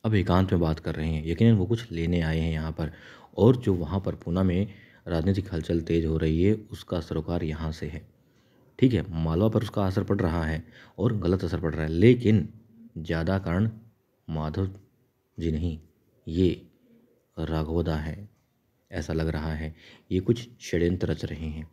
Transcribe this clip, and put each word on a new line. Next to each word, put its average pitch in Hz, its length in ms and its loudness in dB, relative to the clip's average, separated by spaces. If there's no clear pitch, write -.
अब 110 100 2
एकांत 92 380 4
में 85 80 2
बात 80 180 0
कर 82 160 -6
रहे 78 140 -4
हैं, 78 180 -2
यकीनन 110 300 6
वो 92 100 2
कुछ 113 260 -4
लेने 85 280 0
आए 80 180 0
हैं 80 140 0
यहाँ 80 200 -4
पर, 80 200 -6
और 123 200 6
जो 107 180 0
वहाँ 87 260 -2
पर 90 140 -6
पूना 90 280 -2
में 95 240 2
राजनीतिक 92 460 0
हलचल 82 260 -2
तेज 82 260 0
हो 80 120 0
रही 80 240 2
है 104 120 4
उसका 90 280 -6
सरोकार 85 440 -4
यहाँ 78 280 -4
से 76 140 -8
है, 78 200 -12
ठीक 131 160 6
है, 80 100 0
मालवा 82 340 2
पर 107 140 2
उसका 101 240 -2
असर 92 180 0
पड़ 101 160 0
रहा 85 240 0
है 78 180 -2
और 110 180 0
गलत 92 280 0
असर 82 160 -2
पड़ 80 140 -2
रहा 80 80 -4
है, 78 80 -2
लेकिन 107 580 6
ज़्यादा 82 400 -2
कारण 95 320 0
माधव 80 400 -4
जी 82 140 -2
नहीं, 78 260 -4
ये 85 400 2
राघवदा 80 600 -2
हैं, 78 320 -8
ऐसा 82 220 -8
लग 80 160 -2
रहा 78 240 -4
है, 80 220 -8
ये 92 80 2
कुछ 117 280 0
षड्यंत्र 87 440 0
रच 82 180 -4
रहे 78 220 -8
हैं 78 260 -10